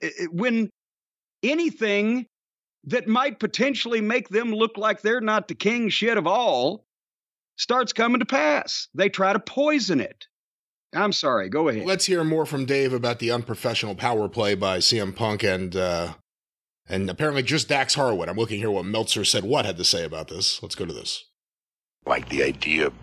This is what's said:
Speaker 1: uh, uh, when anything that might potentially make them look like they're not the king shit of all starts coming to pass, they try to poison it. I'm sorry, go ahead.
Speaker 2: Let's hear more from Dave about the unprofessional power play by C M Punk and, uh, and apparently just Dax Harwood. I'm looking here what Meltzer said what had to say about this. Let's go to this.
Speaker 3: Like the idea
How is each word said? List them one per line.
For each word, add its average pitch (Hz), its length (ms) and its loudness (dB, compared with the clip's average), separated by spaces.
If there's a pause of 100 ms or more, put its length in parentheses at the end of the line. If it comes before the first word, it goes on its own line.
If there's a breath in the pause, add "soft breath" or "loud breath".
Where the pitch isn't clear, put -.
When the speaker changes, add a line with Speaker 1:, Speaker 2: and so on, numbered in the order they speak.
Speaker 1:
uh, - 40 -2
uh, 165 260 -6
when 226 380 0 (720)
anything 226 840 0 (580)
that 220 240 -2
might 247 300 2
potentially 233 640 0
make 220 280 0
them 220 260 0
look 220 240 0
like 214 240 0
they're 233 180 2
not 214 280 0
the 170 60 -6
king 226 340 0
shit 220 280 2
of - 100 0
all 190 580 2 (720)
starts 247 360 0
coming 233 280 2
to 226 60 -2
pass, - 680 0
they 190 140 2
try 196 240 2
to 208 80 2
poison 254 600 2
it. - 260 -8 (680)
I'm 196 180 0
sorry, 117 380 0
go 156 180 2
ahead. 110 160 0
Speaker 2:
Let's 190 220 0
hear 175 180 2
more 156 220 2
from 135 180 -2
Dave 135 280 2
about 120 260 0
the 117 140 0
unprofessional 113 640 -2
power 110 320 0
play 104 260 0
by 95 240 0
C 113 200 2
M 95 140 -2
Punk 107 300 -2
and, 92 340 0
uh, 87 380 0 (760)
and 95 220 -2
apparently 143 320 0
just 127 260 0
Dax 135 260 2
Harwood. 120 340 2
I'm 92 80 -4
looking 107 240 0
here 110 100 0
what 95 160 0
Meltzer 110 380 0
said 98 200 2
what 120 220 2
had 92 100 -4
to 87 80 -2
say 85 200 2
about 80 240 -8
this. - 340 -4
Let's 95 140 -10
go 95 100 -6
to 82 60 -6
this. - 320 -10 (840)
Speaker 3:
Like 69 220 -2
the 69 160 0
idea 73 480 0 (100)